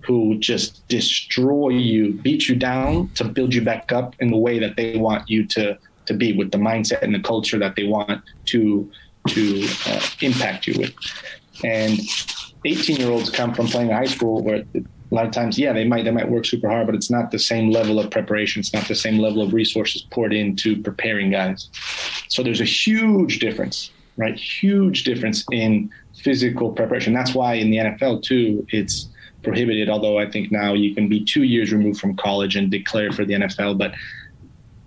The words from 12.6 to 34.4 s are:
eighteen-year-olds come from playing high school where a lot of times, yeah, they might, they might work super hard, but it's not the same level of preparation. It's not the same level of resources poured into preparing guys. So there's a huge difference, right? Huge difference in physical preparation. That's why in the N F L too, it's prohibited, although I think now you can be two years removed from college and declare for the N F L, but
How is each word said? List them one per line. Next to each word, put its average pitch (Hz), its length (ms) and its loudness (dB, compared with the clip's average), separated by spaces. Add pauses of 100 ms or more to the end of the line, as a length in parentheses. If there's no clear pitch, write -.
eighteen-year-olds 127 640 0
come 120 240 -2
from 117 140 0
playing 120 240 0
high 117 160 2 (100)
school 110 260 0
where 107 220 0 (480)
a - 20 0
lot 113 120 2
of 113 60 -6
times, 117 260 -2
yeah, 139 160 2
they 110 100 0
might, 117 200 2
they 113 140 2
might - 120 -2
work 117 160 0
super 110 240 -2
hard, 113 160 2
but 110 80 0
it's 101 160 -2
not 120 200 0
the 110 80 -4
same 113 320 2
level 107 300 2
of 101 100 -2
preparation. 107 500 -2
It's - 120 -6
not 101 160 -2
the 107 60 -2
same 110 240 0
level 107 240 2
of 98 100 0
resources 113 480 0
poured 110 320 -2
into 104 480 0
preparing 101 500 -2
guys. 95 380 -2 (600)
So - 140 -2
there's 117 200 0
a - 80 0 (140)
huge 214 540 4
difference, - 520 -4 (260)
right? 110 220 -2
Huge 196 680 2
difference 113 480 -2
in 110 380 2 (260)
physical 120 560 0
preparation. 113 400 0
That's 127 220 0
why 123 200 2
in 110 160 2
the 110 80 4
N 110 100 2 (100)
F - 40 -2
L 123 160 2
too, 113 520 2
it's - 380 -2 (340)
prohibited, 107 460 0
although 107 300 2
I 104 120 0
think 107 220 -4
now 104 220 2
you 104 200 2
can 104 140 2
be 104 160 2
two 147 200 2
years 113 280 2
removed 104 260 2
from 98 160 -2
college 101 420 -2
and 98 140 2
declare 104 400 -2
for 104 140 -2
the 101 100 -2
N 98 80 0
F 95 160 -4
L, 101 160 0
but 98 200 -2 (920)